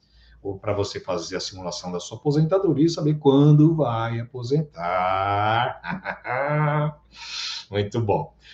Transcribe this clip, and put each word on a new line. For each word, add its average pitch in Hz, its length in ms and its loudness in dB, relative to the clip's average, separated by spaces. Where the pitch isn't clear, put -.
ou 98 160 -8
pra 104 140 -4
você 101 260 -2
fazer 87 380 -6
a 87 60 -4
simulação 90 500 -10
da 87 80 -6
sua 113 180 -14
aposentadoria 160 680 2
e 170 40 4
saber 156 260 0
quando 147 600 6
vai 117 460 -2
aposentar. 104 1600 -2
<laughs> - 680 -12
Muito 101 300 -2
bom. 95 340 0